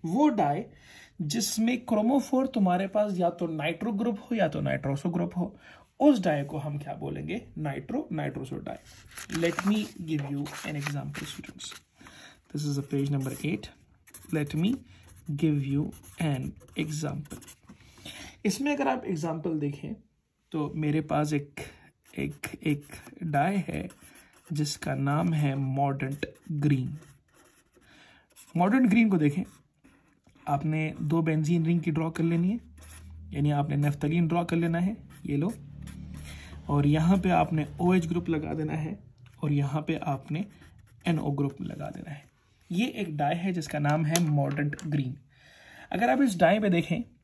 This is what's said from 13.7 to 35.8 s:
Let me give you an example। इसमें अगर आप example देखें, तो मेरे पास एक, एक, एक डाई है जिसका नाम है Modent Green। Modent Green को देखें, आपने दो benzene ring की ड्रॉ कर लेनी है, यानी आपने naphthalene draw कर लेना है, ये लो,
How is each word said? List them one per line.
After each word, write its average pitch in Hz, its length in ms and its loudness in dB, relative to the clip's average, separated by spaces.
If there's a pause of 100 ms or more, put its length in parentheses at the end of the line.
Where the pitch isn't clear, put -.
Let 147 200 -2
me 180 220 0 (680)
give 147 280 4
you 143 160 0 (400)
an 135 200 -2 (380)
example। 151 560 -6 (1040)
इसमें 277 300 0
अगर 277 120 0
आप - 180 0
example 160 540 -2
देखें, 147 340 -4 (580)
तो 151 240 -2
मेरे 151 260 2
पास 151 320 0
एक, - 340 -4 (500)
एक, 143 460 -8
एक 143 240 -2 (360)
डाई 165 440 2
है - 200 -6 (680)
जिसका 147 420 -2
नाम 147 380 2
है 147 220 2
Modent 139 720 -2 (260)
Green। 143 460 2 (1600)
Modent 208 340 6
Green 226 200 6
को 190 80 4
देखें, 151 260 4 (1040)
आपने 156 540 0
दो 160 200 2
benzene 160 440 2
ring 170 160 2
की 165 100 0
ड्रॉ 160 200 0
कर 165 120 -2
लेनी 170 260 2
है, 233 100 -2 (760)
यानी 143 180 2
आपने 143 240 0
naphthalene 147 520 2
draw 170 180 2
कर 170 100 0
लेना 165 240 2
है, 190 160 0 (300)
ये 143 120 -2
लो, 170 140 0 (1160)